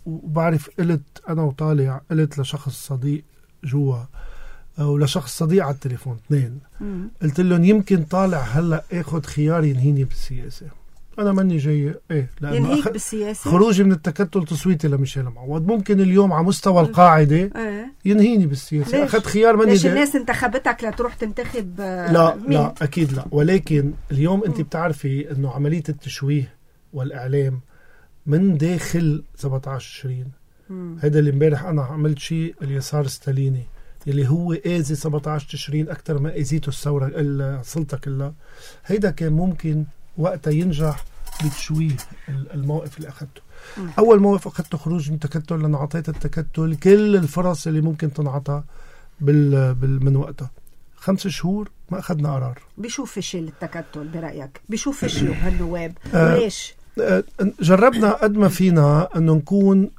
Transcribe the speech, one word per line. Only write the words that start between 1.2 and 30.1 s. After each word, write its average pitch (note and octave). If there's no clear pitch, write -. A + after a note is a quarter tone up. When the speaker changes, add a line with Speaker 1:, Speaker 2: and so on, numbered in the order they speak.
Speaker 1:
أنا D#3+
وطالع، C#3
قلت D#3
لشخص C#3
صديق C#3+
جوا، C3+
آه، D3
ولشخص D3
صديق E3
على C#3+
التليفون، B2
اثنين. C3+
Speaker 2:
مم. G3+
Speaker 1:
قلت D#3
لهم: F3
"يمكن G3
طالع F#3
هلأ D#3
آخد D#3+
خيار D#3
ينهيني C#3
بالسياسة." B2+
أنا G3+
ماني F#3+
جاي، D3
إيه، C#3
لأنه D3
Speaker 2:
ينهيك B3
Speaker 1:
أخ-، G#3
Speaker 2:
بالسياسة؟ G#3
Speaker 1:
خروجي G3+
من G3
التكتل F#3
تصويتي D#3+
لميشيل C#3
معوض C3
ممكن G#3
اليوم F#3+
على E3
مستوى F#3
Speaker 2:
مم. D3+
Speaker 1:
القاعدة D#3
Speaker 2:
إيه. G#3
Speaker 1:
ينهيني G#3
بالسياسة. D3
Speaker 2:
ليش؟ C#4+
Speaker 1:
أخذت A3
خيار G#3+
ماني G#3+
Speaker 2:
ليش F#3+
Speaker 1:
جاي. F3+
Speaker 2:
الناس C#4+
انتخبتك B3
لتروح A#3
تنتخب، A3
آه، F#3
Speaker 1:
لا، E3
Speaker 2:
مين؟ G#3
Speaker 1:
لا، D3
أكيد D3
لا. C3+
ولكن D3
اليوم F3
أنت D#3
Speaker 2:
مم. D#3+
Speaker 1:
بتعرفي D3+
إنه C#3
عملية D3
التشويه C#3
والإعلام C3
من E3+
داخل E3
سبعتاش C3+
تشرين. B2+